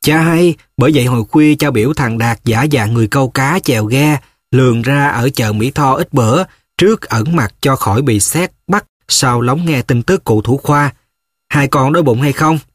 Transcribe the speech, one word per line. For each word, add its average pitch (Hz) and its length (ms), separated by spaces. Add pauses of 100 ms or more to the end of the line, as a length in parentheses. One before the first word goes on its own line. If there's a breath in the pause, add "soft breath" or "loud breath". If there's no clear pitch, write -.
Cha 156 200
hay, 170 340 (220 soft breath)
bởi 131 160
vậy 127 120
hồi 123 180
khuya 151 320
cha 147 160
biểu 120 220
thằng 117 240
Đạt 113 260
giả 117 280
dạng 113 220
người 113 140
câu 135 220
cá 139 300
chèo 113 260
ghe, 139 340 (320 soft breath)
lường 123 300
ra 143 260
ở 120 220
chợ 113 240
Mỹ 110 180
Tho 139 220
ít 160 200
bữa, 131 300 (340 soft breath)
trước 208 320
ẩn 117 260
mặt 127 260
cho 135 140
khỏi 107 260
bị 120 180
xét 170 320 (160)
bắt, 202 180 (220)
sau 123 340
lóng 135 240
nghe 151 160
tin 120 220
tức 190 200
cụ 107 180
thủ 120 160
khoa. 143 360 (560)
"Hai 143 180
con 135 260
đói 170 100
bụng 123 180
hay 143 120
không? 156 260 (160)